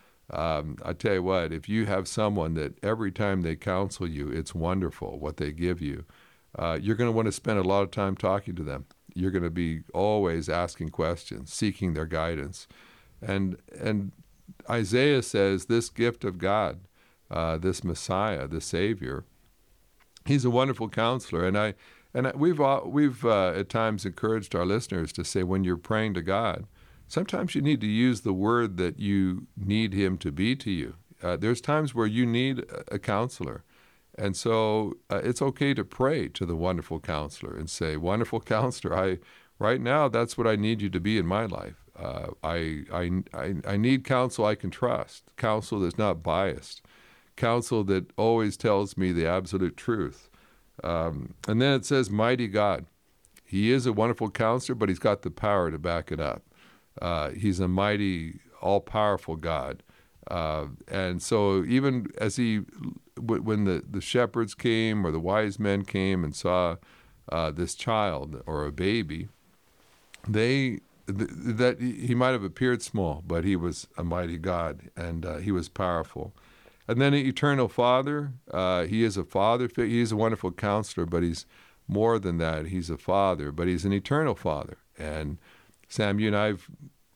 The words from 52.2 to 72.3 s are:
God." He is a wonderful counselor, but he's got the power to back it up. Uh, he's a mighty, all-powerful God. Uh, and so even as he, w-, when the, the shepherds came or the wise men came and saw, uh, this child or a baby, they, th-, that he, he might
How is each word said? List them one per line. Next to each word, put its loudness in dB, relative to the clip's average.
God." 2
He 2
is 4
a 2
wonderful 2
counselor, 0
but 2
he's 0
got 2
the -6
power 2
to -4
back -2
it -4
up. -2
Uh, -2
he's 0
a 2
mighty, 0
all-powerful 0
God. -4
Uh, -2
and -2
so 2
even 2
as -2
he, 2
w-, -2
when 2
the, 0
the -4
shepherds 0
came 0
or 0
the 0
wise 0
men 2
came 0
and -4
saw, 2
uh, 0
this -4
child -2
or -4
a -4
baby, -2
they, 2
th-, -2
that 0
he, -4
he 2
might 4